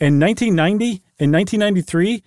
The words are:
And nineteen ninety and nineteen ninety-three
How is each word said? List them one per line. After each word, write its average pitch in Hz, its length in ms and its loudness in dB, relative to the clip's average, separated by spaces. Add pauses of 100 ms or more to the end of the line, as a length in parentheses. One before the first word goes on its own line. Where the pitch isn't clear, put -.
And 143 180 2
nineteen 214 380 0
ninety 202 460 -2 (160)
and 143 120 0
nineteen 185 300 0
ninety-three 202 680 -2